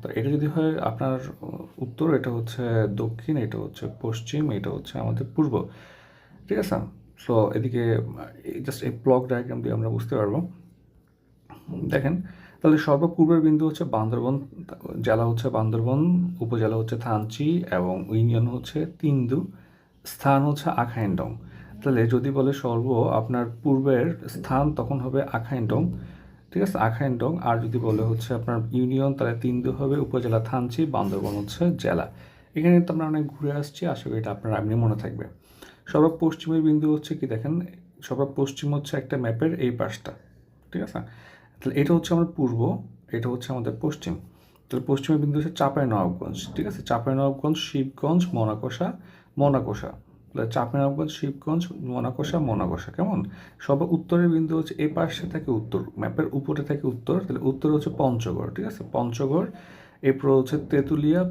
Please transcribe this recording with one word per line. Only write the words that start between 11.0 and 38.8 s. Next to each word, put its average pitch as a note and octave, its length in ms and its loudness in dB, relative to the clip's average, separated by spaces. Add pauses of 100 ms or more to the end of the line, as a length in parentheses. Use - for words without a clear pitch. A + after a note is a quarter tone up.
দেখেন, D3 300 0 (380)
তাহলে D3+ 180 8
সর্বপূর্বের D#3+ 640 6
বিন্দু D#3 280 6
হচ্ছে D#3 160 -2
বান্দরবন A#2+ 500 0 (680)
জেলা, A2+ 220 4
হচ্ছে A#2 240 2
বান্দরবন, A2+ 520 2 (400)
উপজেলা A2+ 360 2
হচ্ছে A2+ 200 -2
থানচি B2 760 0
এবং F#2 460 0
ইউনিয়ন A#2 300 4
হচ্ছে B2+ 400 -4 (140)
তিন্দু, C#3 520 0 (520)
স্থান C#3 440 2
হচ্ছে D3 220 0
আখাইনডং। G#2 640 -2 (460)
তাহলে B2 240 4
যদি B2 240 2
বলে C3+ 220 2
সর্ব A#2+ 360 -2 (320)
আপনার A#2+ 260 -2 (160)
পূর্বের C3+ 640 2
স্থান, C#3 440 0
তখন B2 280 -2
হবে C3 220 0
আখাইনডং, B2 680 0 (580)
ঠিক F#3 120 0
আছে? F#3+ 160 0
আখাইনডং। B2 600 0 (100)
আর A#2 160 4
যদি A2+ 140 -2
বলে A2 240 0
হচ্ছে A2+ 320 0
আপনার A#2 240 -2 (180)
ইউনিয়ন, C3 380 2
তাহলে A#2 260 -2
তিন্দু B2 320 0
হবে, C#3 240 0 (100)
উপজেলা A#2 340 0
থানচি, B2 460 -2
বান্দরবন G2+ 540 -2
হচ্ছে E3+ 420 0
জেলা। F2 240 0 (480)
এখানে F3 260 8
তো E3+ 140 0
আমরা D#3+ 120 0
অনেক D3+ 200 0
ঘুরে C#3+ 260 -4
আসছি, D3 340 -4
আশা C3+ 240 -4
করি A2+ 80 -2
এটা A2 120 -2
আপনার G#2 300 -2
এমনি G#2+ 140 0
মনে A2+ 220 4
থাকবে। - 280 -6 (600)
সর্বপশ্চিমের D#3+ 760 2
বিন্দু D3+ 320 4
হচ্ছে D3+ 240 -6
কি C3+ 80 -4
দেখেন, A#2 340 -2 (420)
সর্বপশ্চিম C3+ 720 -2
হচ্ছে C#3+ 220 -4